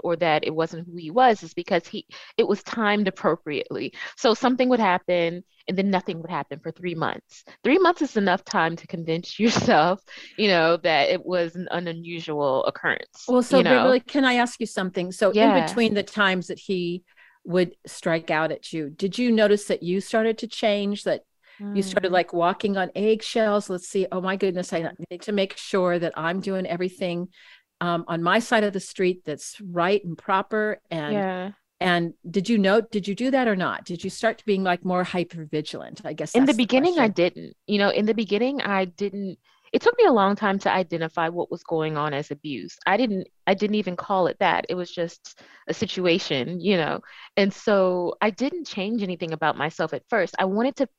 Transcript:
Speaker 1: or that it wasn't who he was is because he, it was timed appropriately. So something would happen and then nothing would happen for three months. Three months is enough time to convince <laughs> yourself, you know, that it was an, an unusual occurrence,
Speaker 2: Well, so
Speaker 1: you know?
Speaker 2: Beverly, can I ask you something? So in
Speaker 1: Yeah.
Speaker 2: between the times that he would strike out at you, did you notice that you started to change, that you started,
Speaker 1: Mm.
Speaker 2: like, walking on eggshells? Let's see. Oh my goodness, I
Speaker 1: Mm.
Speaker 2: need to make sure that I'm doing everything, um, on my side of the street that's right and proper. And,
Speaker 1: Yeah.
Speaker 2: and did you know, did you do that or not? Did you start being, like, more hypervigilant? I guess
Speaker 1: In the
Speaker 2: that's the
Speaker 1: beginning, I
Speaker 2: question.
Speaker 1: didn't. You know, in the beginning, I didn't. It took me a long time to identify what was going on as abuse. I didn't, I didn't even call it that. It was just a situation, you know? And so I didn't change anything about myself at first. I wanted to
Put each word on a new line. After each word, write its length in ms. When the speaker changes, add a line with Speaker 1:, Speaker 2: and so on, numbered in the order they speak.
Speaker 1:
or 120
that 300
it 80
wasn't 320
who 100
he 140
was 320
is 100
because 340
he, 200
it 80
was 160
timed 460
appropriately. 840
So 180
something 360
would 100
happen 640
and 80
then 140
nothing 320
would 80
happen 300
for 100
three 240
months. 500
Three 140
months 240
is 140
enough 280
time 320
to 100
convince 540
<laughs> 0
yourself, 600
you 100
know, 300
that 320
it 160
was 300
an, 160
an 160
unusual 800
occurrence, 640
Speaker 2:
Well, 140
so 160
Speaker 1:
you 60
know? 140
Speaker 2:
Beverly, 220
can 240
I 100
ask 260
you 60
something? 440
So 220
in 40
Speaker 1:
Yeah. 300
Speaker 2:
between 280
the 100
times 420
that 140
he 420
would 280
strike 440
out 220
at 200
you, 160
did 300
you 120
notice 360
that 160
you 180
started 380
to 80
change, 580
that 200
you 80
started, 260
Speaker 1:
Mm. 60
Speaker 2:
like, 180
walking 460
on 160
eggshells? 720
Let's 180
see. 240
Oh 120
my 140
goodness, 360
I 80
Speaker 1:
Mm. 140
Speaker 2:
need 120
to 100
make 260
sure 400
that 180
I'm 240
doing 260
everything, 640
um, 260
on 140
my 160
side 260
of 80
the 80
street 460
that's 340
right 440
and 120
proper. 640
And, 220
Speaker 1:
Yeah. 380
Speaker 2:
and 340
did 180
you 80
know, 240
did 260
you 80
do 180
that 140
or 100
not? 280
Did 180
you 80
start 360
being, 160
like, 240
more 180
hypervigilant? 1040
I 80
guess 200
Speaker 1:
In 100
the 20
Speaker 2:
that's 100
the 60
Speaker 1:
beginning, 320
I 140
Speaker 2:
question. 40
Speaker 1:
didn't. 440
You 120
know, 120
in 160
the 80
beginning, 480
I 240
didn't. 520
It 100
took 160
me 80
a 60
long 240
time 240
to 120
identify 560
what 220
was 140
going 320
on 180
as 160
abuse. 560
I 100
didn't, 300
I 60
didn't 200
even 220
call 320
it 100
that. 300
It 80
was 120
just 520
a 80
situation, 880
you 160
know? 240
And 160
so 680
I 100
didn't 380
change 340
anything 300
about 260
myself 340
at 160
first. 300
I 60
wanted 320
to 120